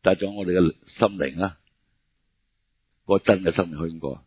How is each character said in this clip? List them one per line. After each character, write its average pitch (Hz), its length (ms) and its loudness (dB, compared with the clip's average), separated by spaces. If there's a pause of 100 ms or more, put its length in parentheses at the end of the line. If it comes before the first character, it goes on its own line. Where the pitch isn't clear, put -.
但 95 120 4
係 95 40 -2
仲 101 160 -6
有 101 60 -12
我 95 60 -6
哋 90 120 0
嘅 87 160 4 (120)
心 101 320 -2
靈 69 200 -4
啦， 95 200 -4 (1500)
嗰 98 120 4
個 - 60 -2
真 95 180 4
嘅 95 100 2
生 90 160 0
命 76 100 -10
可 80 80 -4
以 82 60 -6
點 82 80 -14
講 69 140 -8
啊？ - 120 -18